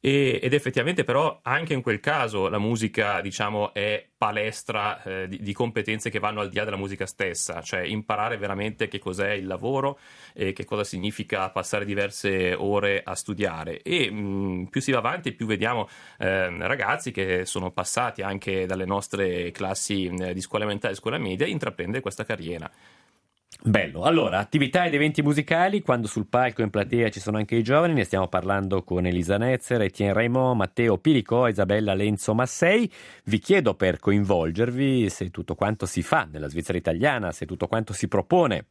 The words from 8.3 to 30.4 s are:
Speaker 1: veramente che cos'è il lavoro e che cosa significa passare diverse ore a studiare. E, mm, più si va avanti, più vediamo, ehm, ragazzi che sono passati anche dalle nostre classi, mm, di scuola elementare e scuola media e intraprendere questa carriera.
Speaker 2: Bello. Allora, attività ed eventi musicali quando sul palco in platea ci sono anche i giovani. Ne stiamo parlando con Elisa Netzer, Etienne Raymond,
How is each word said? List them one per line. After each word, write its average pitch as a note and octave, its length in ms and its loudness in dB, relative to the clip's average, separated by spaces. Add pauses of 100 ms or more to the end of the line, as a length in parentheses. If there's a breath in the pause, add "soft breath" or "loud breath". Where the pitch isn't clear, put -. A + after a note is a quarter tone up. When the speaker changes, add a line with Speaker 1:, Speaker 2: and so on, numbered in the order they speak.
Speaker 1:
veramente G2+ 520 -4
che G2+ 100 -8
cos'è G2 320 -2
il G2 160 -4
lavoro C3+ 540 -2 (340 loud breath)
e F#2+ 180 -2
che - 120 -8
cosa G#2 180 -4
significa F#2+ 680 -4
passare G2+ 340 -2
diverse G2 680 0
ore G2+ 500 0
a F#2 100 -6
studiare. E2+ 680 -4
E, D#3 280 0
mm, G2 540 -4
più C3+ 160 -4
si C3+ 100 -2
va B2+ 80 4
avanti, B2+ 340 -2
più A2+ 140 -6
vediamo, A2 420 0 (300 loud breath)
ehm, F#2 480 0
ragazzi A2 460 0
che F#2 320 0
sono F#2 260 -4
passati A2+ 520 -2
anche F#2+ 440 -2
dalle F#2+ 200 -2
nostre F#2 680 -2
classi, F#2+ 580 -2
mm, F2+ 200 -4
di F2+ 100 -6
scuola G#2 240 -4
elementare G2+ 300 -4
e - 20 -12
scuola G2+ 220 -4
media G2 280 -2
e G3 40 -4
intraprendere A#2 500 -4
questa - 240 -8
carriera. E2 440 -6 (920 soft breath)
Speaker 2:
Bello. F2 420 2
Allora, A#2+ 360 4
attività C#3 460 2
ed D#3 100 0
eventi D3 260 2
musicali E3 640 2
quando A#2 240 2
sul G2+ 220 -4
palco B2 340 2
in G#2+ 80 2
platea A2 400 2
ci - 80 -12
sono G#2+ 200 -2
anche G#2+ 180 0
i A#2 80 4
giovani. D#3 280 4
Ne C#3 120 4
stiamo F#2+ 240 0
parlando F#2+ 560 0
con F2+ 200 0
Elisa F2+ 320 2
Netzer, B2 460 0
Etienne G2+ 300 2
Raymond, B2 440 2